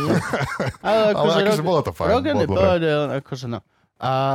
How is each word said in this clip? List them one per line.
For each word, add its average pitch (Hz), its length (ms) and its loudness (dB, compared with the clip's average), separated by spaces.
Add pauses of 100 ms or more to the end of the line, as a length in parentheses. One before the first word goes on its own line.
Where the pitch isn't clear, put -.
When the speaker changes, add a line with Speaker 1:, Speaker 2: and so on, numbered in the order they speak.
Speaker 1:
tak. 165 140 2 (320)
Speaker 2:
<laughs> 143 240 -6
Speaker 1:
Ale 208 260 0
Speaker 2:
Ale 208 80 4
Speaker 1:
akože 160 300 2
Speaker 2:
akože 196 160 2
Speaker 1:
Rog-, 160 80 -2
Speaker 2:
bolo 165 140 2
to 95 100 -4
fajn, 85 180 -2
Speaker 1:
Rogan 269 240 0
Speaker 2:
bolo - 80 2
Speaker 1:
je 156 60 0
Speaker 2:
dobré. 185 120 0
Speaker 1:
pohode, 180 380 2
on 147 160 -2
akože 131 340 -8
no. 117 120 -6 (400)
A 131 120 -2 (240)